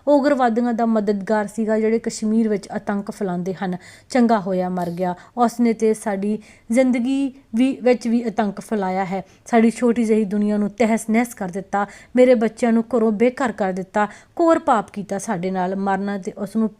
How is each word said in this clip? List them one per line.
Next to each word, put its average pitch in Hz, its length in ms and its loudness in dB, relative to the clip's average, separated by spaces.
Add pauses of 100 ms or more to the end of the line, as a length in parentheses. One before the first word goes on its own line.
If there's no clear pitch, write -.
ਉਹ 285 140 6
ਉਗਰਵਾਦੀਆਂ 247 520 2
ਦਾ 233 140 0
ਮਦਦਗਾਰ 214 600 0
ਸੀਗਾ, 220 320 -2
ਜਿਹੜੇ 220 200 2
ਕਸ਼ਮੀਰ 226 500 0
ਵਿੱਚ 208 220 -4
ਆਤੰਕ 202 400 -4
ਫੈਲਾਉਂਦੇ 185 440 -6
ਹਨ। 185 220 -6 (340)
ਚੰਗਾ 233 300 4
ਹੋਇਆ 185 280 -2
ਮਰ 180 220 -4
ਗਿਆ, 180 240 -2 (220)
ਉਸ 226 240 0
ਨੇ 233 120 4
ਤੇ 220 220 0
ਸਾਡੀ 208 440 -4 (340)
ਜ਼ਿੰਦਗੀ 262 600 0 (220)
ਵੀ, 262 280 2
ਵਿੱਚ 240 260 2
ਵੀ 233 140 2
ਆਤੰਕ 208 380 -4
ਫੈਲਾਇਆ 190 440 -2
ਹੈ, 185 200 -4 (220)
ਸਾਡੀ 226 240 4
ਛੋਟੀ 233 340 0
ਜਿਹੀ 220 200 2
ਦੁਨੀਆ 208 320 0
ਨੂੰ 208 140 -2
ਤਹਿਸ 220 400 0
ਨਹਿਸ 240 240 0
ਕਰ 190 140 -8
ਦਿੱਤਾ, 196 380 -4 (300)
ਮੇਰੇ 254 180 8
ਬੱਚਿਆਂ 226 380 0
ਨੂੰ 226 120 2 (120)
ਘਰੋਂ 220 160 2
ਬੇਘਰ 240 400 0
ਕਰ 190 200 -2
ਦਿੱਤਾ। 190 360 -2 (320)
ਘੋਰ 330 180 4
ਪਾਪ 254 320 0
ਕੀਤਾ 196 280 -8
ਸਾਡੇ 185 320 -4
ਨਾਲ, 185 260 -2
ਮਰਨਾ 196 420 -2
ਤੇ 190 140 -10
ਉਸ 202 240 -10
ਨੂੰ 220 120 0 (120)